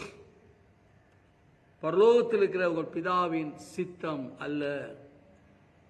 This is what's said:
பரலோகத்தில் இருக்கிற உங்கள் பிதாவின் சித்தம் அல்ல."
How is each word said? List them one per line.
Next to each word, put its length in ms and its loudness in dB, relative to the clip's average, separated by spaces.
பரலோகத்தில் 580 6
இருக்கிற 300 2
உங்கள் 220 -4
பிதாவின் 600 -2
சித்தம் 840 -8
அல்ல." 540 -6